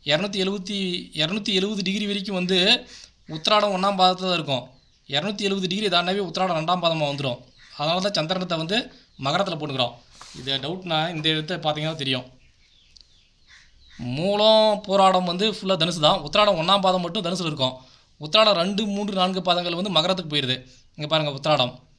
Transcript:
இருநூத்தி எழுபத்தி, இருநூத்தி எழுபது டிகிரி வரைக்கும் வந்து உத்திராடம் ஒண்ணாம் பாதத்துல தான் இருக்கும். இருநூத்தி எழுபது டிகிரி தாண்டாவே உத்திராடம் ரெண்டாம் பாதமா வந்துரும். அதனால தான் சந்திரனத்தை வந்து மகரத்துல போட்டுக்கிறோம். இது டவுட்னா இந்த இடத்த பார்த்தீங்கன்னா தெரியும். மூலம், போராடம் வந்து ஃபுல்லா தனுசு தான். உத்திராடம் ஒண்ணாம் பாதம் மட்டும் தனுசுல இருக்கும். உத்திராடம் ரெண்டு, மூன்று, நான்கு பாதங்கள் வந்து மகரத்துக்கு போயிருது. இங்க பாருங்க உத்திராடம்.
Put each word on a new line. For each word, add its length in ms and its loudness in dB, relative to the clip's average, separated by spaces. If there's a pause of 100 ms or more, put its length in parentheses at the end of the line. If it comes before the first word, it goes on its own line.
(100)
இருநூத்தி 320 0
எழுபத்தி, 340 -4 (460)
இருநூத்தி 360 -2
எழுபது 280 -2
டிகிரி 240 -2
வரைக்கும் 280 -4
வந்து 200 0 (760)
உத்திராடம் 420 2
ஒண்ணாம் 240 0
பாதத்துல 280 4
தான் 100 2
இருக்கும். 240 -4 (520)
இருநூத்தி 340 -2
எழுபது 240 -2
டிகிரி 220 0
தாண்டாவே 340 0
உத்திராடம் 300 -2
ரெண்டாம் 260 0
பாதமா 260 2
வந்துரும். 280 -4 (400)
அதனால 260 0
தான் 140 -2
சந்திரனத்தை 440 -2
வந்து 160 -2 (480)
மகரத்துல 320 0
போட்டுக்கிறோம். 360 -4 (460)
இது 240 -4
டவுட்னா 340 -4 (160)
இந்த 180 -4
இடத்த 320 -2
பார்த்தீங்கன்னா 380 -2
தெரியும். 240 -2 (1900)
மூலம், 540 4 (160)
போராடம் 460 4
வந்து 240 0
ஃபுல்லா 260 0
தனுசு 240 -2
தான். 220 4
உத்திராடம் 340 4
ஒண்ணாம் 240 2
பாதம் 200 2
மட்டும் 200 -6
தனுசுல 260 -2
இருக்கும். 220 -2 (520)
உத்திராடம் 360 4
ரெண்டு, 220 -2 (100)
மூன்று, 260 -4
நான்கு 280 0
பாதங்கள் 320 0
வந்து 180 -2
மகரத்துக்கு 360 0
போயிருது. 220 0 (400)
இங்க 160 -8
பாருங்க 280 0
உத்திராடம். 340 2 (240)